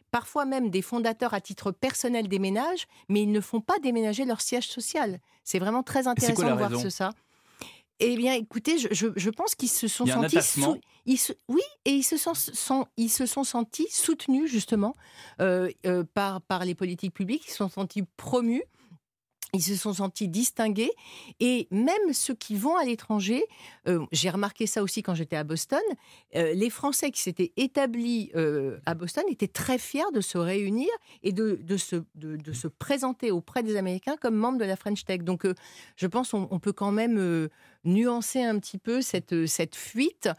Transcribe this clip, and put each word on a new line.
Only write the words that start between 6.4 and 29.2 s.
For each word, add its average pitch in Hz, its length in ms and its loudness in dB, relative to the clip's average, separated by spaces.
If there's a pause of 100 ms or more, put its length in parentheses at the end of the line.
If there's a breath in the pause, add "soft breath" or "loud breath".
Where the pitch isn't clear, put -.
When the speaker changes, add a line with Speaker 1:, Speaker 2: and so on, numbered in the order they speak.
Speaker 2:
la 139 80 4
Speaker 1:
de 220 40 2
voir 202 140 2
Speaker 2:
raison ? 240 100 0
Speaker 1:
ce, 208 80 -2
ça. 190 220 -4 (880 loud breath)
Eh 240 160 4
bien, 247 160 4
écoutez, 240 460 0
je, 240 120 0
je, 202 240 2
je 190 140 0
pense 349 260 0
qu'ils 247 140 -2
se - 180 0
sont 240 180 0
Speaker 2:
Il 247 40 4
y - 20 4
a - 60 2
un - 60 4
Speaker 1:
sentis 226 140 4
Speaker 2:
attachement. - 360 4
Speaker 1:
sou-, 269 60 -6 (260 soft breath)
ils 254 120 4
se, - 160 -2 (140)
oui, 277 140 4 (240)
et 277 60 4
ils 277 120 4
se 320 140 0
sont, 330 160 -2
sont, - 520 0 (120)
ils 226 120 2
se 254 160 0
sont 269 180 -2
sentis 247 480 -2
soutenus, 294 580 2
justement, 220 460 0 (460 loud breath)
euh, 180 280 2 (160)
euh, 180 180 2 (100)
par, 196 280 0
par 185 240 -2
les 180 100 -2
politiques 180 380 -4
publiques. 208 340 -2
Ils - 40 -12
se - 60 -8
sont 196 120 0
sentis 190 340 -4 (140)
promus. 247 460 0 (920 soft breath)
Ils 185 80 0
se 196 100 0
sont 202 200 -2
sentis 196 340 -2
distingués. 220 640 0 (480 loud breath)
Et 247 320 2
même 320 420 2
ceux - 220 -2
qui - 200 -6
vont 277 220 2
à 339 60 2
l'étranger, 226 600 0 (440 loud breath)
euh, 170 240 2
j'ai 165 180 0
remarqué 202 380 -2
ça 208 160 0
aussi 202 180 -2
quand 185 140 -2
j'étais 160 200 -4
à 151 80 -2
Boston, 165 380 0 (540 soft breath)
euh, 160 180 2
les 202 160 2
Français 214 400 -2
qui - 100 -4
s'étaient 180 380 -2
établis, 240 800 0
euh, 147 500 0
à 170 80 -2
Boston 175 340 -4